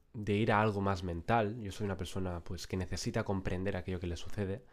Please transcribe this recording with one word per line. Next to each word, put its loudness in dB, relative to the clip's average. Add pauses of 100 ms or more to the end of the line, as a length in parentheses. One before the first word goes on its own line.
(140)
de 0
ir 4
a 6
algo 4
más 0
mental, 2
yo -6
soy -4
una -2
persona, -4
pues, -6
que -2
necesita -2
comprender 0
aquello -2
que -2
le -2
sucede, -2